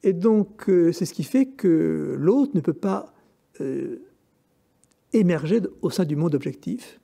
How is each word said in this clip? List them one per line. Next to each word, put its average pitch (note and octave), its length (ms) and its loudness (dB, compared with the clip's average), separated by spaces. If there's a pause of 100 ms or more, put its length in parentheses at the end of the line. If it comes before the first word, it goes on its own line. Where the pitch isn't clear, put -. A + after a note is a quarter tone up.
Et F#3+ 100 2
donc, G#3 580 0
euh, E3+ 220 4
c'est E3+ 120 -4
ce - 80 -8
qui D#3 120 -6
fait C4 220 2
que D#3+ 720 0
l'autre A#3+ 360 2
ne F3 60 2
peut D3+ 120 -2
pas, F#3+ 400 -6 (480)
euh, C3+ 380 -6 (1120)
émerger F3 480 2
d-, F3+ 80 -6 (140)
au E3+ 80 0
sein F#3 140 -2
du D3 120 -2
monde D#3 180 0
objectif - 680 -8